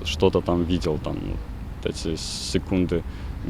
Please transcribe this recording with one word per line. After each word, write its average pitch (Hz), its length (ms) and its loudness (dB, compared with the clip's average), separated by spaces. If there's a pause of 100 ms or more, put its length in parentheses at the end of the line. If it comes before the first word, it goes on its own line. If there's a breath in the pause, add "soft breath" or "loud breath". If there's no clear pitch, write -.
что-то 92 360 4
там 87 240 2
видел, 85 340 2
там 73 180 -4 (640)
вот - 120 -2
эти 82 220 -2
секунды 87 840 0 (480 loud breath)